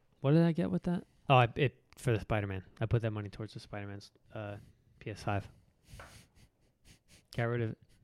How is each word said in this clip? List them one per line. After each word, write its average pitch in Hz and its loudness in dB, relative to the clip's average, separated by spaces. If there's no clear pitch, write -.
What 135 4
did 165 8
I 170 6
get 175 -2
with 180 -2
that? 175 -2
Oh, 139 8
I, 123 8
it, 143 0
for 127 0
the 107 2
Spider-Man. 101 -2
I 113 0
put 110 2
that 110 0
money 104 -6
towards 104 -12
the 110 -14
Spider-Man's, 101 -12
uh, 104 -8
P - -10
S 101 -10
five. 101 0
Got 120 0
rid 120 0
of 113 0
it. - -8